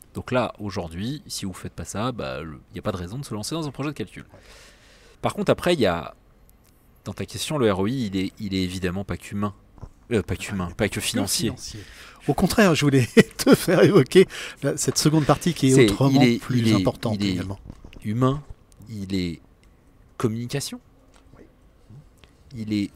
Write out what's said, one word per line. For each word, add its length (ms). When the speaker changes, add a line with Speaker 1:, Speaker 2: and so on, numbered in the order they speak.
Speaker 1:
Donc 180
là, 260
aujourd'hui, 680
si 180
vous 80
faites 220
pas 100
ça, 260
bah, 300
le, 180
il 40
y 20
a 40
pas 80
de 60
raison 220
de 80
se 80
lancer 200
dans 140
un 20
projet 200
de 40
calcul. 280
Speaker 2:
Ouais. 160
Speaker 1:
Par 140
contre, 180
après, 220
il 60
y 40
a, 300
dans 80
ta 140
question, 320
le 120
R 100
O 60
I, 200
il 100
est, 220
il 160
est 80
évidemment 420
pas 140
qu'humain. 340
Euh, 100
pas 140
qu'humain, 340
pas 180
que 60
Speaker 2:
Que 80
Speaker 1:
financier. 460
Speaker 2:
financier. 320
Au 40
contraire, 420
je 120
voulais 200
<laughs> 140
te 180
faire 280
évoquer 440
la, 160
cette 180
seconde 300
partie 260
qui 140
est 60
Speaker 1:
C'est, 180
Speaker 2:
autrement 320
Speaker 1:
il 40
est, 140
Speaker 2:
plus 200
Speaker 1:
il 80
est, 60
Speaker 2:
importante 460
Speaker 1:
il 60
est 60
Speaker 2:
également. 260
Speaker 1:
humain, 400
il 260
est 280
communication. 640
Il 160
est 240